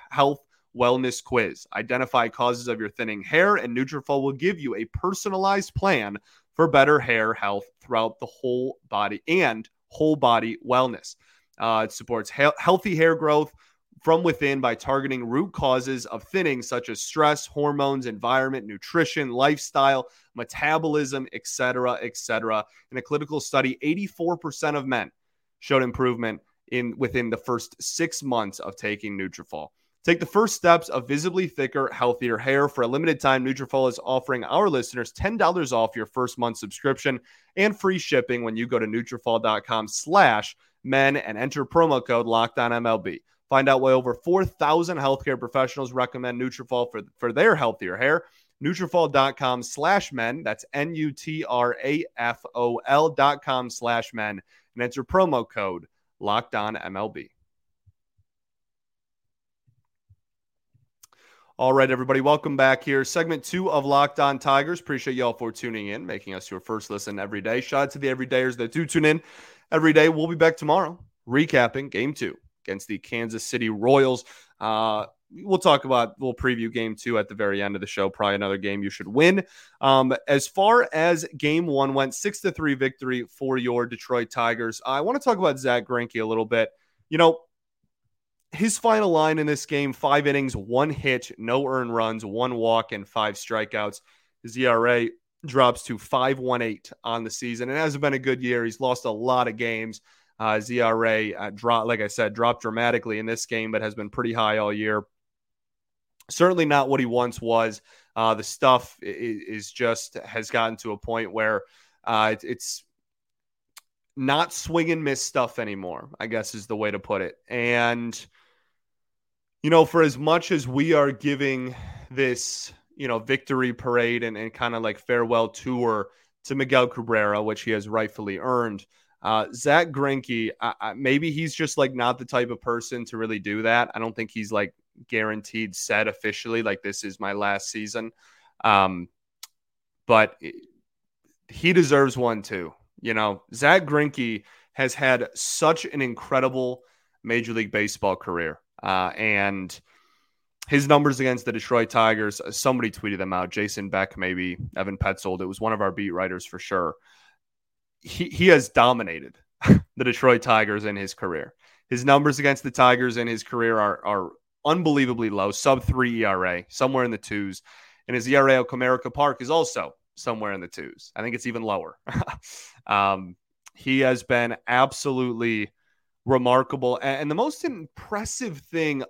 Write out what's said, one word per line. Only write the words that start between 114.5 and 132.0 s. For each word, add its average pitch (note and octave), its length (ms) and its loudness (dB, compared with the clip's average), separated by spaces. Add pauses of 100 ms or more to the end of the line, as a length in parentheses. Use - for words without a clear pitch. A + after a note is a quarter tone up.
swing E3 400 -2
and D#3+ 100 -4
miss C#3 200 -2
stuff - 360 -2
anymore, G2 520 -8 (100)
I A2+ 80 -6
guess A2 260 -4
is G#2+ 140 -12
the A2 80 -4
way G#2+ 160 0
to G2+ 80 -2
put G2 200 0
it. F2+ 140 -6 (140)
And, A#2+ 800 0 (1400)
you D3+ 80 0
know, D#3+ 140 8
for E3 180 4
as C3+ 160 2
much D#3+ 320 2
as D3+ 160 0
we C#3+ 260 0
are C#3+ 180 4
giving C3+ 640 -4 (360)
this, B2+ 600 -4 (240)
you C#3 120 -6
know, A#2 100 -2
victory B2+ 540 -2
parade A#2+ 500 0
and, A2 140 -6
and A2 160 -10
kinda, A#2 260 -4
like, A2 200 -4
farewell A#2 500 0
tour A#2 600 -2 (360)
to C#3 100 -6
Miguel C3 320 2
Cabrera, G#2+ 560 0
which G#2+ 200 -4
he A2+ 80 -4
has G#2 180 -4
rightfully G#2+ 500 -4
earned, A#2 460 -2 (380)
uh, A2 320 0
Zach D3 340 2
Greinke, C3 600 -2 (100)
I, A2+ 180 -4
I, G#2+ 140 -6
maybe C#3 380 0
he's D#3 240 -4
just, D#3 240 -4
like, C3+ 160 2
not B2 240 0